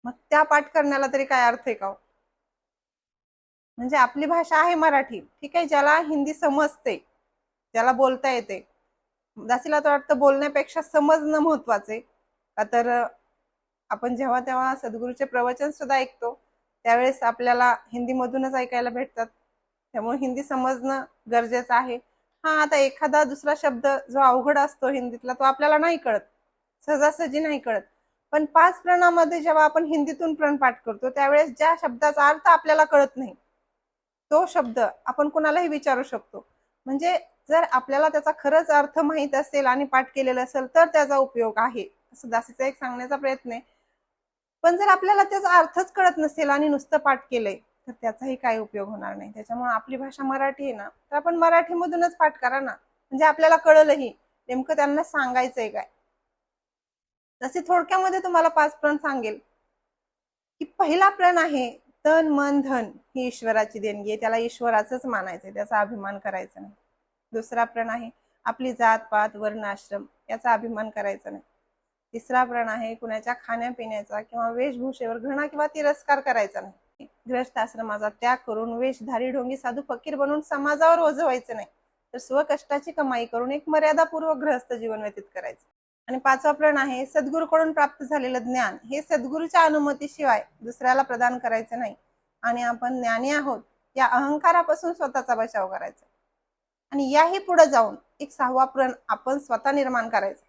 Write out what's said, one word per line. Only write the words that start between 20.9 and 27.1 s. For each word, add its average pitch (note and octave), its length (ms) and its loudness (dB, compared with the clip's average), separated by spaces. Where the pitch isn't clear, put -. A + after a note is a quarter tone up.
गरजेचं A#3+ 420 0
आहे. B3 220 0
हा, D#4 180 0
आता D4+ 160 2
एखादा C#4 460 2
दुसरा C#4+ 340 -2
शब्द C#4 300 -2
जो C4+ 80 0
अवघड C4 380 4
असतो C4 300 0
हिंदीतला, B3 460 -6
तो C4+ 100 -4
आपल्याला D4 340 4
नाही E4 200 2
कळत, G#3+ 220 -2
सहजासहजी D4 540 0